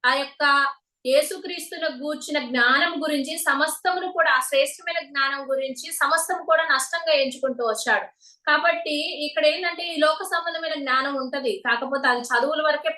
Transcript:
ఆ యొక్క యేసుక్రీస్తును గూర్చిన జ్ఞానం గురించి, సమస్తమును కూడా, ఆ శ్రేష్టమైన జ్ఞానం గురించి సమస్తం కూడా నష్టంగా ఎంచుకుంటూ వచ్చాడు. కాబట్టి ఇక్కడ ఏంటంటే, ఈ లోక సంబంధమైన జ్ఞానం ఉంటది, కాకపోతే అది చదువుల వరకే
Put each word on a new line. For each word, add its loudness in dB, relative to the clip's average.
ఆ 4
యొక్క 2
యేసుక్రీస్తును -2
గూర్చిన -4
జ్ఞానం 2
గురించి, -2
సమస్తమును 0
కూడా, 2
ఆ 4
శ్రేష్టమైన 0
జ్ఞానం -2
గురించి -4
సమస్తం 0
కూడా 6
నష్టంగా 0
ఎంచుకుంటూ 0
వచ్చాడు. 0
కాబట్టి 0
ఇక్కడ 0
ఏంటంటే, 0
ఈ -6
లోక 2
సంబంధమైన -4
జ్ఞానం -2
ఉంటది, -4
కాకపోతే 0
అది 4
చదువుల 0
వరకే 0